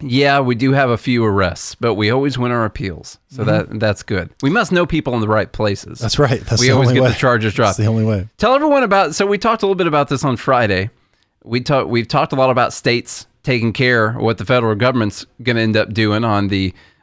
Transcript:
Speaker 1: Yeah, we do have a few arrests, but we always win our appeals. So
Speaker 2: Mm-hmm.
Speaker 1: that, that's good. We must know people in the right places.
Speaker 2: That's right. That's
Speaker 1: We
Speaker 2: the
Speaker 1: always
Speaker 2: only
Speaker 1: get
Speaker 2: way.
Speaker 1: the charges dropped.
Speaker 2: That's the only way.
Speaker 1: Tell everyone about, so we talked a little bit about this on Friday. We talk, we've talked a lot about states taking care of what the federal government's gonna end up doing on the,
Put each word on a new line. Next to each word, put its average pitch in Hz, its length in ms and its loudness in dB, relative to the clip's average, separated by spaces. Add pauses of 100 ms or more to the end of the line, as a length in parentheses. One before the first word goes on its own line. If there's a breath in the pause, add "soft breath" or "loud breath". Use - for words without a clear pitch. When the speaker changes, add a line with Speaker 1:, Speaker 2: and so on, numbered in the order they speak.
Speaker 1:
Yeah, 139 380 2
we 123 160 0
do 131 160 0
have 135 180 2
a 117 80 0
few 120 280 0
arrests, 98 500 -2
but 117 200 -2
we 104 140 0
always 135 280 0
win 123 160 -2
our 117 100 0
appeals. 98 540 -8 (140)
So 127 120 -6
Speaker 2:
Mm-hmm. 107 280 0
Speaker 1:
that, 107 100 -8
that's 107 220 -2
good. 95 260 -6 (120)
We 135 80 2
must 196 220 0
know 175 140 2
people 147 300 -2
in 117 40 0
the 107 80 -2
right 107 240 0
places. - 480 -6
Speaker 2:
That's 113 200 -2
right. 123 200 2
That's 113 220 -2
Speaker 1:
We 123 60 2
Speaker 2:
the 127 60 4
Speaker 1:
always 120 160 4
Speaker 2:
only 123 120 4
Speaker 1:
get - 20 4
Speaker 2:
way. 127 80 4
Speaker 1:
the 113 60 -4
charges 113 360 0
dropped. 107 240 0
Speaker 2:
That's 107 80 0
the 113 60 2
only 110 140 0
way. 107 320 -2
Speaker 1:
Tell 240 180 2
everyone 285 280 2
about, 196 300 2
so 202 120 0
we 202 120 0
talked 220 240 0
a - 40 0
little 196 100 2
bit 180 120 0
about 147 200 0
this 135 160 -4
on 131 140 0
Friday. 107 520 0 (540)
We 117 160 -4
talk, 127 300 0
we've 117 180 -2
talked 147 240 0
a 147 60 -2
lot 131 120 4
about 123 220 2
states - 560 -4 (160)
taking 117 300 0
care 120 380 2
of 120 100 -6
what 110 160 0
the 110 80 -8
federal 117 300 2
government's 117 500 -2 (180)
gonna 117 180 0
end 110 140 0
up 110 180 0
doing 107 300 0
on 104 240 0
the, 95 260 -2 (300 soft breath)